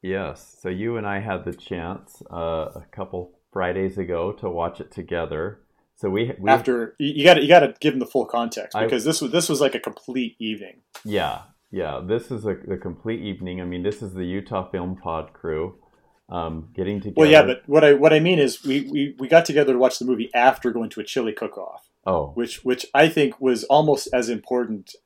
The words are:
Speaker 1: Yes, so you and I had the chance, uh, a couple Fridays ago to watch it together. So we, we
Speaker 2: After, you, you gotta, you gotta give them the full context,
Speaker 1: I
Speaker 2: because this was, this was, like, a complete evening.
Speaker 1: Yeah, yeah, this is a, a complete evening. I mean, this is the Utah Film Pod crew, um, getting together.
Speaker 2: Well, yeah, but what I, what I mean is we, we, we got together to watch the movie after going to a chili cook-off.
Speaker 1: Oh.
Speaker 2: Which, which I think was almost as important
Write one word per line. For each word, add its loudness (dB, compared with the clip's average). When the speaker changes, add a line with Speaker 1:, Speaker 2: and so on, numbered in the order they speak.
Speaker 1:
Yes, -8
so -6
you -4
and -6
I -4
had -6
the -8
chance, -12
uh, -4
a -18
couple -12
Fridays -4
ago -4
to -8
watch -6
it -14
together. -8
So -4
we, -2
we -4
Speaker 2:
After, 0
you, -2
you -2
gotta, 10
you 0
gotta 8
give 2
them -2
the -2
full -2
context, -6
Speaker 1:
I -2
Speaker 2:
because 0
this 0
was, -4
this 0
was, 0
like, 2
a -4
complete -8
evening. -10
Speaker 1:
Yeah, -4
yeah, -6
this -4
is -8
a, -2
a -4
complete -8
evening. -8
I -8
mean, -8
this -4
is -12
the -6
Utah -6
Film -6
Pod -8
crew, -6
um, -8
getting -4
together. -8
Speaker 2:
Well, 8
yeah, 8
but -4
what 6
I, 10
what 6
I 6
mean 2
is 0
we, -2
we, -4
we -6
got 8
together 2
to 2
watch 4
the -6
movie -2
after 4
going -6
to -12
a -6
chili -4
cook-off. -12
Speaker 1:
Oh. 0
Speaker 2:
Which, -6
which 0
I 6
think 0
was 0
almost 2
as 0
important -6